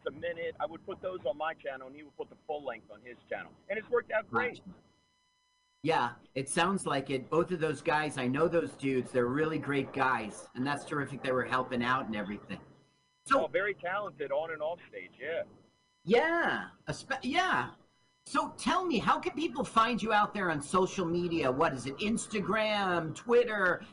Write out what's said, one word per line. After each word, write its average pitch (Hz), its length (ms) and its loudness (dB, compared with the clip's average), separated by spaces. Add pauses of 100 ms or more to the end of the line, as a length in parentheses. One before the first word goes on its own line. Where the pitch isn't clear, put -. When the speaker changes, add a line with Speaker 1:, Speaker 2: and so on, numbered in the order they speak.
Speaker 1:
a 147 60 -6
minute, 165 500 -6
I 151 40 -2
would 156 200 -8
put 190 160 -10
those 185 240 -6
on 147 100 0
my 156 200 -4
channel, 131 320 -10
and 135 80 -16
he 151 80 -18
would 143 120 -20
put 147 140 -8
the - 80 -20 (100)
full 151 160 -4
length 113 280 -8
on 104 100 -20
his 123 160 -16 (100)
channel. 87 240 -6 (180)
And 202 80 -2
it's 214 120 -8
worked 233 220 0
out 220 180 0
great. - 300 -2
Speaker 2:
Gotcha. - 100 -18 (1120)
Yeah, 139 320 2 (200)
it 135 140 -4
sounds 180 380 2
like 139 240 0
it. 131 200 -2
Both 165 220 4
of 175 80 -2
those 151 220 0
guys, 151 360 0
I 127 100 0
know 147 200 4
those 165 300 2
dudes. 131 340 0
They're 123 160 4
really 151 320 0
great 139 320 0
guys, 127 640 -2
and 127 100 0
that's 143 200 -2
terrific 139 360 -4
they 131 120 0
were 127 100 2
helping 123 400 0
out 127 220 2
and 107 100 -4
everything. 98 460 -6 (640)
So - 180 4
Speaker 1:
Oh, 156 40 -2
very 196 260 0
talented 175 580 -4
on 156 200 -2
and 151 100 -6
off 170 260 -4
stage, 92 320 -14
yeah. 151 240 -6 (640)
Speaker 2:
Yeah, 233 640 2 (180)
espe-, 262 340 -6
yeah. 294 500 0 (540)
So 294 320 0
tell 359 280 2
me, 285 140 2
how 226 200 4
can 359 140 -4
people 277 320 -2
find 226 360 4
you 220 120 0
out 208 200 4
there 190 160 0
on 151 120 0
social 185 440 2
media? 165 460 2
What 147 220 4
is 120 120 -6
it, 139 120 -6
Instagram, 202 1160 0
Twitter? 214 800 4